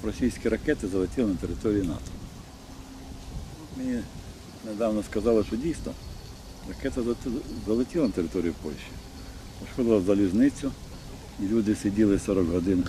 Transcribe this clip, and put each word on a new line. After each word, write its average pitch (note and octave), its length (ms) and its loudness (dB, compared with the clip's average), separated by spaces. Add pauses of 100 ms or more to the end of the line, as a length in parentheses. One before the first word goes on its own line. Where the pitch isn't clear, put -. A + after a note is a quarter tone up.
російські A2 460 0
ракети A2+ 400 0
залетіли F#2+ 400 2
на F#2 60 2
територію F#2+ 500 0
нато. - 260 -4 (1700)
Мені B2 240 -2 (680)
недавно G#2+ 360 2
сказали, A2 420 4
що A2 120 -2
дійсно D3 360 -2 (760)
ракета B2+ 340 -4 (640)
залетіла B2+ 400 2
на F#2+ 60 2
територію E2+ 500 0
Польщі. D2 240 -6 (760)
Пошкодила A#2 400 4
залізницю, G2+ 720 4 (680)
і F#2+ 60 0
люди G#2+ 260 4
сиділи G2+ 440 4
сорок F#2+ 300 4
годин F2+ 400 4